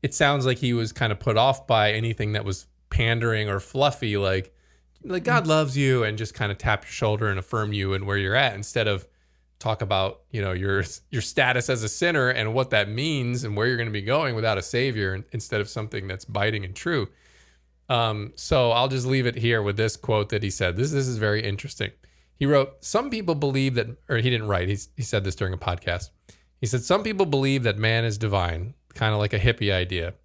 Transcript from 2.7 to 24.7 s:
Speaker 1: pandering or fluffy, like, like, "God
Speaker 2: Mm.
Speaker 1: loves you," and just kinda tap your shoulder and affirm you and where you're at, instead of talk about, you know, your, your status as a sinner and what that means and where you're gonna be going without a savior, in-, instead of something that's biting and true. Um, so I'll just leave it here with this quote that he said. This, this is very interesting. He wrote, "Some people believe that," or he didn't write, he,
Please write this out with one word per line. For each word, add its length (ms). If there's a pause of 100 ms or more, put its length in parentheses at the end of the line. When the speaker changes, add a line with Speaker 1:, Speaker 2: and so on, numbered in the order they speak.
Speaker 1:
pandering 580
or 120
fluffy, 560
like, 360 (520)
like, 200
"God 200
Speaker 2:
Mm. 40
Speaker 1:
loves 280
you," 260
and 160
just 160
kinda 200
tap 300
your 60
shoulder 380
and 100
affirm 340
you 220
and 100
where 140
you're 160
at, 200
instead 340
of 180 (540)
talk 200
about, 420 (100)
you 100
know, 100
your, 300 (280)
your 120
status 480
as 140
a 40
sinner 420
and 220
what 180
that 180
means 560
and 120
where 120
you're 80
gonna 140
be 120
going 320
without 240
a 40
savior, 520
in-, 160
instead 300
of 80
something 400
that's 160
biting 400
and 100
true. 340 (800)
Um, 480
so 360
I'll 160
just 180
leave 200
it 100
here 260
with 140
this 200
quote 340
that 120
he 80
said. 260
This, 160
this 140
is 120
very 260
interesting. 460 (460)
He 100
wrote, 380
"Some 260
people 240
believe 400
that," 140 (200)
or 80
he 140
didn't 180
write, 200
he, 100 (180)